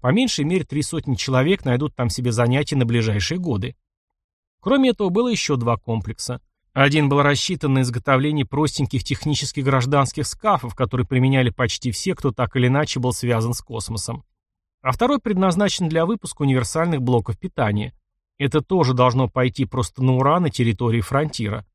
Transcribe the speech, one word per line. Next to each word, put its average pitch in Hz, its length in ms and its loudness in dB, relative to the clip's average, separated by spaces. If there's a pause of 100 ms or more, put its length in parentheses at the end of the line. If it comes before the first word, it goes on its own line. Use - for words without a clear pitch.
По 123 100 0
меньшей 214 340 2
мере 175 180 0
три 147 180 -4
сотни 143 340 -4
человек 135 500 0
найдут 131 300 -2
там 120 140 0
себе 123 220 -2
занятия 123 440 0
на 131 100 2
ближайшие 113 540 0
годы. 123 360 -4 (840)
Кроме 262 300 2
этого, 208 200 0
было 226 200 0
ещё 170 260 0
два 117 220 0
комплекса. 113 640 -6 (320)
Один 143 360 4
был 143 120 4
рассчитан 143 520 0
на 131 80 4
изготовление 131 640 0
простеньких 139 580 -2
технических - 600 -4
гражданских 135 640 0
скафов, 180 480 -2
которые 127 320 -2
применяли 131 420 2
почти 120 420 -4
все, - 240 -4
кто 135 160 -2
так - 240 -4
или 123 120 2
иначе 139 320 0
был 123 140 0
связан 120 400 -2
с - 80 -8
космосом. 113 600 -8 (580)
А 131 100 -2
второй 254 280 0
предназначен 190 680 0
для 160 160 0
выпуска 185 380 -6
универсальных 139 580 0
блоков 120 360 0
питания. 107 560 -4 (440)
Это 139 240 0
тоже 151 320 2
должно 127 340 4
пойти 127 380 0
просто - 360 -4
на 131 140 4
ура 139 240 4
на 170 100 2
территории 117 520 0
фронтира. 117 720 -4